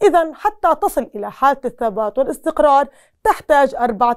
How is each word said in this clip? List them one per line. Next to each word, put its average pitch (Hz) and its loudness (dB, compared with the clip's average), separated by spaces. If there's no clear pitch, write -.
إذن 330 2
حتى 403 -2
تصل 254 -4
إلى 208 -10
حالة 277 0
الثبات 220 -4
والاستقرار 285 0
تحتاج 285 2
أربعة 240 -2